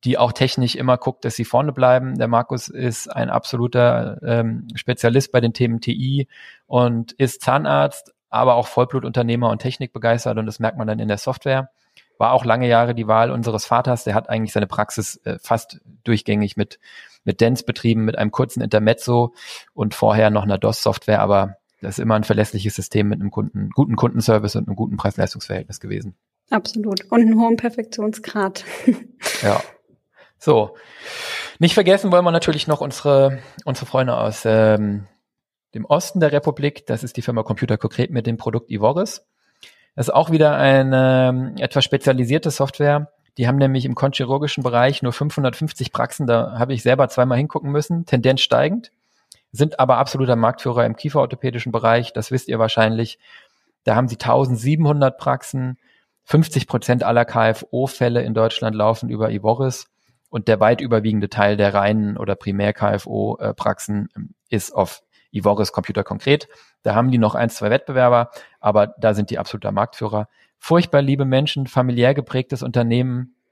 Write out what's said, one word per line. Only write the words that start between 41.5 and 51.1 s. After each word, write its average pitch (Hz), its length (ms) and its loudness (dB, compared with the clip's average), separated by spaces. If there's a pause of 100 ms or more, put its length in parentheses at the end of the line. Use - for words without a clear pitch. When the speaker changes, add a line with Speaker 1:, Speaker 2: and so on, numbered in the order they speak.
Speaker 1:
etwas 127 260 -2
spezialisierte 135 680 0
Software. 147 600 0 (240)
Die 117 100 0
haben 127 100 2
nämlich 131 280 2
im 127 100 -2
chirurgischen 139 680 -2
Bereich 123 400 2
nur 123 100 0
fünfhundertfünfzig 143 800 -4
Praxen, 123 340 -4
da 117 320 0
habe 120 140 0
ich 120 100 -4
selber 131 260 4
zweimal 127 280 0
hingucken 143 340 -2
müssen, 160 360 -2
Tendenz 131 340 2
steigend, 156 500 0 (640)
sind 143 280 0
aber 127 180 6
absoluter 131 380 2
Marktführer 117 500 0
im 113 100 -2
kieferorthopädischen 123 760 -2